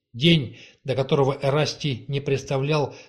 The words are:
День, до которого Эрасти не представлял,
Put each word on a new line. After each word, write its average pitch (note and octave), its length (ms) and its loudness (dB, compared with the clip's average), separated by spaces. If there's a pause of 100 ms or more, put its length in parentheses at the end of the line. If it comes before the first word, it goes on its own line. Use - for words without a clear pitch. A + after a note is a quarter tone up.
(120)
День, D3 460 2 (260)
до C3 100 -4
которого C3+ 460 2
Эрасти C#3 680 -2
не C#3 120 -4
представлял, C#3 760 -2 (140)